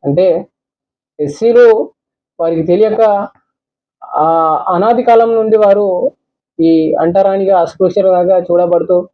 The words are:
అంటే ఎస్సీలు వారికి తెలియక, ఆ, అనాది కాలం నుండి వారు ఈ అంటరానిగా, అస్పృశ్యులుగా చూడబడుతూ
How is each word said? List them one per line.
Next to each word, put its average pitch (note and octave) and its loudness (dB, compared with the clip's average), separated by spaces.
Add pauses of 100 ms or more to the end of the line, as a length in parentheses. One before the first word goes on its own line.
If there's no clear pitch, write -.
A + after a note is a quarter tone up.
అంటే E3+ -2 (720)
ఎస్సీలు A3+ 2 (480)
వారికి E3 -4
తెలియక, G#3 0 (760)
ఆ, - -4 (420)
అనాది G#3+ -2
కాలం A3+ 2
నుండి A3 0
వారు G3+ 0 (480)
ఈ D#3+ 0
అంటరానిగా, F#3+ 0
అస్పృశ్యులుగా F#3 0
చూడబడుతూ F3 -2